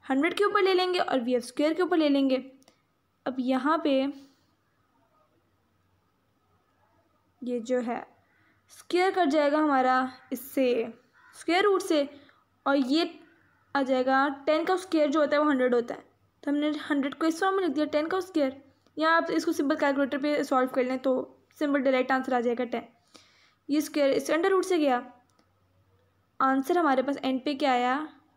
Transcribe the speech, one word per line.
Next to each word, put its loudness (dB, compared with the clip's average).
हंड्रेड 0
के 0
ऊपर 0
ले 2
लेंगे 0
और -2
वी -2
एफ़ -2
स्क्वायर 0
के -2
ऊपर 2
ले 4
लेंगे। 0
अब -6
यहाँ 0
पे 2
ये -4
जो -2
है -6
स्क्वायर 0
कट 2
जाएगा 2
हमारा 2
इससे, -2
स्क्वायर 0
रूट 2
से, 0
और 2
ये 0
आ 0
जाएगा, 2
टेन 0
का 2
स्क्वायर 0
जो 2
होता 2
है 2
वो 2
हंड्रेड 2
होता -2
है, -20
तो -4
हमने 0
हंड्रेड -2
को -2
इस 0
फॉर्म 0
में 0
लिख 0
दिया, 0
टेन -2
का -2
स्क्वायर। -4
या 0
आप 2
इसको -2
सिंपल 0
कैलकुलेटर 0
पे 0
सॉल्व 0
कर -2
लें -4
तो -4
सिंपल 0
डायरेक्ट 2
आंसर -2
आ 0
जाएगा -2
टेन। -6
ये 2
स्क्वायर 0
इस 0
अंडर 2
रूट 2
से 0
गया, 0
आंसर 2
हमारे 2
पास -2
एंड -4
पे -2
क्या 0
आया? -2